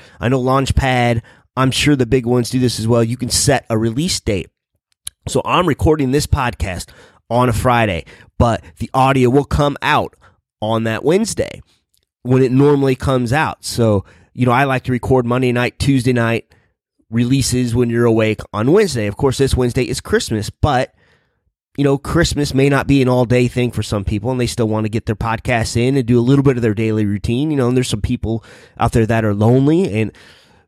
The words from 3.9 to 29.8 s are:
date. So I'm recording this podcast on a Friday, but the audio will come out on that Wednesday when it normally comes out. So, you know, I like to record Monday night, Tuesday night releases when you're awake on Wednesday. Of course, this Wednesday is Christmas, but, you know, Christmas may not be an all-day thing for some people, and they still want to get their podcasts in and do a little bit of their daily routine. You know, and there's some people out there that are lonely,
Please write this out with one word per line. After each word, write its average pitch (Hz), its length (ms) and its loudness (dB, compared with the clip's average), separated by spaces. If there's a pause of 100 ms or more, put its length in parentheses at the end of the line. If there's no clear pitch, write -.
date. 98 300 -6 (760)
So - 180 -2
I'm 165 240 2
recording 151 420 2
this 143 160 0
podcast 104 600 -4 (400)
on 123 220 2
a - 20 0
Friday, 110 540 0 (320)
but 117 240 0 (160)
the 110 160 -8
audio 131 340 4
will 135 160 4
come 143 380 0
out 131 320 0 (480)
on 113 220 0
that 113 200 -4
Wednesday 190 560 -2 (640)
when 131 200 2
it 131 80 2
normally 139 440 2
comes 127 360 -2
out. 135 320 -2
So, 107 440 0 (260)
you 123 140 -2
know, 120 60 2
I 131 120 2
like 131 200 -4
to 127 80 -4
record 127 340 0
Monday 123 260 0
night, 120 260 -2
Tuesday 131 360 2
night 117 320 -2 (640)
releases 120 640 -2
when 120 160 0
you're 117 160 2
awake 110 340 2 (140)
on 107 180 2
Wednesday. 156 340 2
Of 101 120 -6
course, 135 180 0
this 135 180 0
Wednesday 123 320 0
is - 140 -6
Christmas, 123 480 -4
but, 135 460 -4 (800)
you 143 80 0
know, 139 140 2
Christmas - 560 -2
may 139 160 2
not 139 160 0
be 135 160 4
an 127 60 0
all-day 123 400 2
thing 123 220 -2
for 110 120 -6
some 104 220 -4
people, 107 260 -6
and 127 100 -4
they 120 60 -2
still 117 220 -2
want 110 180 -2
to 107 40 -6
get 107 140 -4
their 113 100 -4
podcasts 113 600 -4
in 123 220 0
and 123 80 -2
do 120 120 4
a 117 60 2
little 139 180 4
bit 131 140 2
of 117 60 -4
their 110 120 2
daily 110 300 0
routine. 117 460 -2
You 147 80 -2
know, 123 100 2
and 127 80 2
there's 127 120 0
some 107 120 -4
people 113 420 -4 (360)
out 117 140 0
there 113 120 4
that 113 220 0
are 104 80 0
lonely, 135 640 2